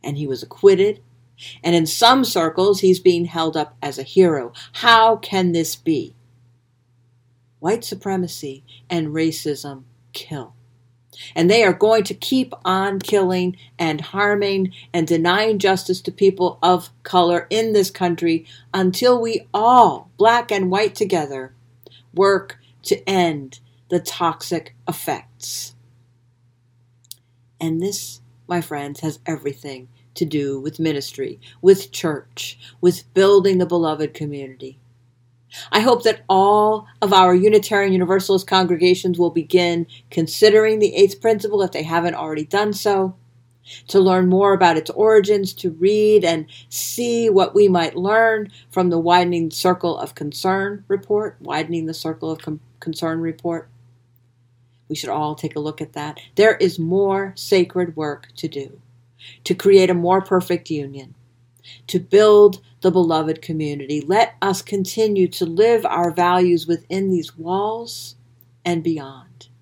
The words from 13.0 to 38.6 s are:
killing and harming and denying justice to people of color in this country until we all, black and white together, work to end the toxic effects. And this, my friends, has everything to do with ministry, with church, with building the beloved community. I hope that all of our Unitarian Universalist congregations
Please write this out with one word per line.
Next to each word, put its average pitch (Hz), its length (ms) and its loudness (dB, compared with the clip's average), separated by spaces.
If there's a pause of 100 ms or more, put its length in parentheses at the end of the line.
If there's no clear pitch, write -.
killing 185 560 0 (220)
and 156 220 -4
harming 196 720 -2 (220)
and 165 120 0
denying 185 520 0
justice 190 440 -2
to 196 100 -8
people 190 500 0
of 175 260 2 (140)
color 175 480 0
in 220 240 0
this 190 160 2
country 170 560 -2 (260)
until 190 480 2
we 226 320 -6
all, 214 640 4
black 226 340 2
and 190 200 -2
white 202 240 -2
together, 147 600 -4 (600)
work 196 440 0 (260)
to - 220 -2
end 165 540 -2 (300)
the 175 100 0
toxic - 760 -6 (140)
effects. - 840 -10 (1900)
And 165 220 -4
this, - 400 -10 (260)
my 175 140 -4
friends, 143 380 -12
has 156 260 -8
everything 139 640 -10 (260)
to 180 100 -4
do 143 340 -4
with 151 220 -10
ministry, 139 600 -6 (200)
with 190 320 2
church, - 680 -8 (220)
with 175 320 0
building 196 460 4
the 180 80 0
beloved 156 480 -2
community. 135 640 -12 (960)
I 208 80 2
hope 240 240 2
that 220 240 0
all 208 580 2 (160)
of 196 100 0
our 185 220 6
Unitarian 202 580 2
Universalist 185 540 0
congregations 180 720 0